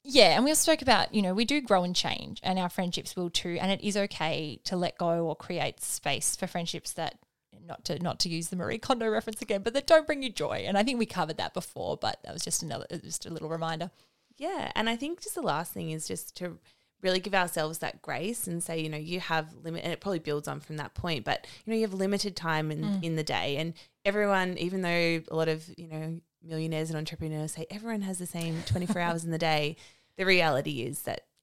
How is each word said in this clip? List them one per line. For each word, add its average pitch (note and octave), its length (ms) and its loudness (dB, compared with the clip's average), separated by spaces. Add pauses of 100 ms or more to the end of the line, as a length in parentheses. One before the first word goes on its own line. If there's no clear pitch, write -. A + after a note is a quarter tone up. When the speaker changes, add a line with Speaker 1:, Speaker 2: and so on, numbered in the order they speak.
Speaker 1:
yeah, A3+ 320 10
and A3+ 80 6
we D4 80 6
also D#4 180 4
spoke D#4 120 6
about, A#3+ 320 6
you G#3 80 4
know, F#3 120 2
we A3+ 120 2
do C#4+ 160 2
grow G3 220 4
and F3+ 120 -2
change - 480 -2
and F#3 160 0
our F3+ 80 2
friendships - 480 -4
will F3 140 -2
too. E3+ 320 -2
And F#3+ 100 2
it F#3+ 100 0
is G#3 140 0
okay D#3+ 720 -2
to F#3 100 -2
let F3 220 0
go E3+ 300 2
or D#3+ 100 -2
create D3 440 -4
space - 540 -2
for F#3 100 -6
friendships E3+ 460 -6
that, - 260 -6 (480)
not E3 200 -12
to, D#3 140 -4
not F3 200 -2
to F3 100 0
use E3+ 200 -4
the F#3 80 -6
Marie A3 220 -2
Kondo A#3 300 0
reference A3 320 -2
again, G3+ 200 -2
but A#3 140 -2
that C#4 120 -2
don't D#4 180 8
bring C#4 180 -2
you B3+ 60 -2
joy. C#3 380 -4
And G3 100 2
I G#3 60 6
think B3 160 0
we A3 60 2
covered E3+ 320 -2
that F3 160 -4
before, - 420 -4
but - 280 -2
that - 100 -12
was - 100 -6
just - 200 -2
another, B2+ 280 -6
just - 340 -8
a F3 40 -10
little D#3+ 180 -8
reminder. E3 440 -4 (480)
Speaker 2:
Yeah, E4 360 -4
and A3 120 0
I A#3 80 0
think D4 280 -6
just - 100 -8
the F4 80 -6
last E3 320 -2
thing E3+ 160 -6
is D#3+ 180 -6
just - 300 -8
to E3+ 220 -10 (420)
really F#3 180 2
give F#3+ 140 -4
ourselves E3 460 0
that - 240 -6
grace E3+ 420 -4
and E3+ 160 -4
say, E3 180 -4
you D#3 80 -2
know, D#3 100 -4
you E3+ 220 -4
have D#3+ 320 -2 (120)
limit, E3 200 -6
and E3+ 80 -2
it - 80 -4
probably F#3 200 -2
builds D3+ 280 -2
on C#3+ 120 -6
from D3+ 180 -10
that D3 160 -8
point, D#3+ 320 -4
but, - 220 -2 (180)
you A3 60 -6
know, A3+ 40 2
you A3 60 2
have G3 140 0
limited G3 400 0
time D#3 340 0
in, D#3 140 -2
Speaker 1:
Mm. F#3 200 0
Speaker 2:
in E3 120 0
the D#3 80 0
day. C3+ 340 0
And E3 160 -2 (320)
everyone, G3 540 2
even F#3 240 -2
though E3+ 480 2
a D#3+ 40 -4
lot D#3+ 120 2
of, D#3+ 280 -2
you E3+ 120 -14
know, D#3+ 340 -6 (220)
millionaires D#3+ 460 -2
and D#3 100 -2
entrepreneurs D#3 540 -4
say D#3+ 180 -8
everyone G#3+ 300 -4
has F#3+ 180 -4
the F3+ 80 -6
same E3 400 -4
twenty-four F3+ 340 0
hours E3+ 240 0
in E3 60 -2
the D#3+ 80 0
day, D#3 360 2 (420)
the F#3 80 0
reality D3+ 580 4
is C#3+ 180 -6
that - 240 -6 (180)